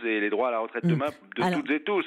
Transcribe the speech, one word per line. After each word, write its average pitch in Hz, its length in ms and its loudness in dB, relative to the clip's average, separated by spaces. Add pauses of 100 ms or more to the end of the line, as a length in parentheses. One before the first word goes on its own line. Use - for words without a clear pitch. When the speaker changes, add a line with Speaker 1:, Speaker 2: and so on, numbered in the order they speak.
Speaker 1:
et 110 160 2
les 104 80 2
droits 107 200 2
à - 20 0
la 117 80 0
retraite 113 260 -4
Speaker 2:
Mm. 175 60 4
Speaker 1:
demain 147 160 2 (300)
de - 60 -2
Speaker 2:
Alors, 180 180 2
Speaker 1:
toutes 127 100 -4
et - 100 2
tous. 403 260 0